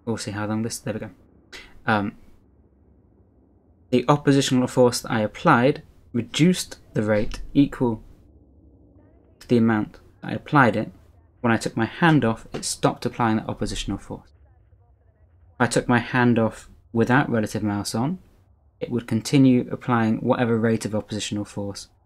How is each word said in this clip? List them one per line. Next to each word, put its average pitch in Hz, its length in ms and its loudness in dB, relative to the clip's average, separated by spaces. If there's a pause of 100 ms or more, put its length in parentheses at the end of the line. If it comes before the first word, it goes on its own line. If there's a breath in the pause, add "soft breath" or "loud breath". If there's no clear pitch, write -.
We'll 110 140 -4
see - 140 -10
how 104 140 -6
long 110 180 -2
this, 113 160 -8
there 107 140 -8
we 110 60 -8
go. 110 100 -12 (760 loud breath)
Um, 104 300 0 (1800)
the 123 180 2
oppositional 139 580 2
force 123 340 2
that - 100 -8
I 117 100 0
applied 131 600 2 (280)
reduced - 680 0 (140)
the 113 100 -2
rate 107 360 0 (140)
equal 131 500 0 (1400)
to - 80 -20
the 123 100 2
amount 113 360 0
that - 80 -20 (220)
I - 100 -8
applied 120 420 4
it. 107 160 -4 (480)
When 117 140 2
I 110 40 2
took - 200 -6
my 117 80 2
hand 156 400 2
off, 113 260 -2
it - 140 -10
stopped - 400 -2
applying 113 320 0
that 104 100 -6
oppositional 104 520 -6
force. - 280 -16 (1300)
If - 80 -2
I 123 60 2
took 120 200 0
my 120 120 4
hand 123 380 2
off 110 300 -2 (240)
without 123 380 2
relative 110 320 -2
mouse 101 320 -4
on, 139 240 -4 (640)
it - 100 -10
would 117 160 -4
continue 123 640 4
applying 113 480 -2
whatever 117 400 0
rate 113 260 0
of 104 120 -6
oppositional 104 500 -6
force 101 440 -12 (160)